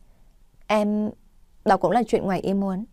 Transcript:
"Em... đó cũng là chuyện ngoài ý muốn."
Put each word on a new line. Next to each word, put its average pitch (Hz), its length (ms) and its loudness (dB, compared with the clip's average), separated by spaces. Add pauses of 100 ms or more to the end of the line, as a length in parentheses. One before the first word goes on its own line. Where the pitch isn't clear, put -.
(680)
"Em... 214 440 0 (540)
đó 196 120 4
cũng 180 140 2
là 233 160 2
chuyện - 180 0
ngoài 185 160 -2
ý 190 140 -2
muốn." 196 380 -4